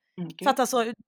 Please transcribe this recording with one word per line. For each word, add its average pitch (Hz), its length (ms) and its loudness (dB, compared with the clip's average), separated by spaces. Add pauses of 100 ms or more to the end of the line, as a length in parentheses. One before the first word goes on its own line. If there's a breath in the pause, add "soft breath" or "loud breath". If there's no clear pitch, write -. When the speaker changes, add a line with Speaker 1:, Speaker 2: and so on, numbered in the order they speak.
(180)
Speaker 1:
Mm, 170 200 -6
Speaker 2:
För 262 120 2
att 254 60 2
Speaker 1:
gud. - 40 0
Speaker 2:
alltså, 240 240 2 (240)